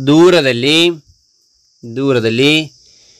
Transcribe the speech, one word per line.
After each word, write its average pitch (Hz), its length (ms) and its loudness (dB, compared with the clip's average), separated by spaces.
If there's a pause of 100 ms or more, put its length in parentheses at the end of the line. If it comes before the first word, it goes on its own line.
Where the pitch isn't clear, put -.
ದೂರದಲ್ಲಿ, 156 840 2 (1040)
ದೂರದಲ್ಲಿ 135 680 0 (560)